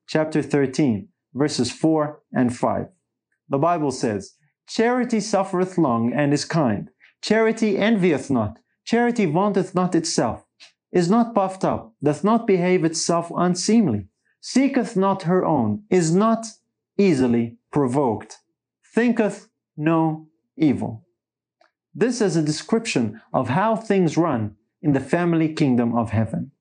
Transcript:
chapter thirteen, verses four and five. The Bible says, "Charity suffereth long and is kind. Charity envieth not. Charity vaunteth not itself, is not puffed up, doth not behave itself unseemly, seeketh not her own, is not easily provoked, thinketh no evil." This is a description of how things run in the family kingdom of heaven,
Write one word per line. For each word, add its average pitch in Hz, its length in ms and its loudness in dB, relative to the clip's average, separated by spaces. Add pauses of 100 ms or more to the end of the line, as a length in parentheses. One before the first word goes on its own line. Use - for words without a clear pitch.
chapter 156 340 -2
thirteen, 135 680 0 (260)
verses 131 360 0
four 156 520 -2 (100)
and 123 240 0
five. 98 300 -2 (640)
The 139 80 -2
Bible 156 320 0
says, 110 440 -4 (320)
"Charity 240 540 0
suffereth 185 560 -2
long 123 360 0
and 143 200 0
is 143 140 -2
kind. 123 440 -2 (300)
Charity 220 560 0
envieth 185 540 0
not. 110 280 -2 (260)
Charity 233 420 0
vaunteth 185 480 0
not 180 200 0
itself, 151 520 -2 (460)
is 180 180 2
not 233 240 2
puffed 190 300 0
up, - 380 -4
doth 143 200 0
not 226 240 2
behave 180 380 2
itself 165 500 -2
unseemly, 180 720 0 (340)
seeketh 262 560 0
not 190 280 0
her 180 200 2
own, 127 460 0
is 170 240 2
not 220 320 2 (500)
easily 127 600 2 (160)
provoked, 131 680 -2 (560)
thinketh 226 540 0 (280)
no 160 520 0 (280)
evil." 113 480 -2 (880)
This 233 260 0
is 180 160 2
a 165 60 2
description 151 760 -2 (120)
of 123 160 0
how 196 260 0
things 196 420 2
run 131 400 0 (260)
in 151 100 2
the 135 80 2
family 165 520 0
kingdom 120 440 0
of 113 140 -2
heaven, 113 500 -4